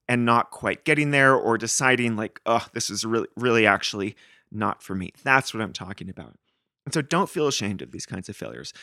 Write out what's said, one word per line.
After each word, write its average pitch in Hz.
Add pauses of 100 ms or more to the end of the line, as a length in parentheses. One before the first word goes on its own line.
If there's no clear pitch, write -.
(100)
and 120
not 117
quite -
getting 151
there, 135
or 113
deciding, 120
like, 107
"Oh, 117
this -
is 101
really, 113
really 113
actually 101 (340)
not 104
for 98
me." 92 (100)
That's 135
what 110
I'm 104
talking 92
about. - (480)
And 135
so 160
don't 170
feel 151
ashamed 101
of 64
these -
kinds 92
of 107
failures. 58 (100)